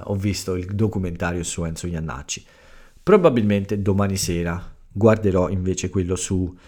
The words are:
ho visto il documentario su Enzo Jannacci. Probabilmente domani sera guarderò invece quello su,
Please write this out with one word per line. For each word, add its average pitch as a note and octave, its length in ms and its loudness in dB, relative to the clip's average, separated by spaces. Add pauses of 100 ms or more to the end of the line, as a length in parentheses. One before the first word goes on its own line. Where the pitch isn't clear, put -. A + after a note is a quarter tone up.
ho G2+ 100 -4
visto F#2+ 400 -2
il F2+ 120 -4
documentario F#2 760 -2
su E2+ 220 -6
Enzo E2 220 -6
Jannacci. D#2 580 -8 (580)
Probabilmente G#2+ 760 4
domani G2 360 2
sera E2+ 600 -4 (160)
guarderò G2 560 4
invece F#2 400 -2
quello F#2 280 -2
su, F2+ 380 -2 (140)